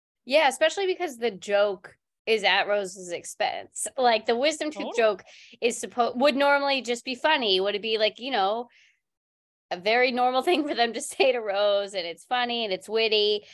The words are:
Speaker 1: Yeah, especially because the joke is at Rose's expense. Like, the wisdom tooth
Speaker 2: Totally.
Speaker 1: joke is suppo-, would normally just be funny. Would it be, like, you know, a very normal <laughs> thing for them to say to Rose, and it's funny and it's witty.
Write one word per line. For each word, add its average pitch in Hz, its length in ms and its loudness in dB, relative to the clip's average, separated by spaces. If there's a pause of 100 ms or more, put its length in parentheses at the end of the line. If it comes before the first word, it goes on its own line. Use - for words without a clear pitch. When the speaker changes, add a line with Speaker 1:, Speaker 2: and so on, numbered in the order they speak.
(240)
Speaker 1:
Yeah, 285 240 4
especially 311 380 0
because 349 320 -4
the 233 140 -2
joke 202 640 -2 (300)
is 214 180 2
at 185 240 4
Rose's 196 420 -4
expense. - 760 -6 (100)
Like, 233 300 2
the 233 100 0
wisdom 302 340 -2
tooth 302 120 -10
Speaker 2:
Totally. 240 140 -10
Speaker 1:
joke 214 280 2 (360)
is 233 220 -2
suppo-, 233 340 -2
would 262 200 4
normally 277 460 2
just 240 220 -6
be 262 120 -6
funny. 247 440 2
Would 202 140 0
it 202 80 -6
be, 220 160 -2
like, 214 220 0
you 262 100 -8
know, 220 380 0 (1000)
a 180 80 -6
very 240 340 2
normal 254 300 2
<laughs> 302 60 -4
thing 320 180 2
for 294 80 -4
them 233 180 0
to 226 80 -8
say - 320 2
to 240 80 -2
Rose, 202 540 0
and 175 120 -6
it's 170 180 -12
funny 240 400 -2
and 202 80 -4
it's 185 160 -6
witty. 208 640 2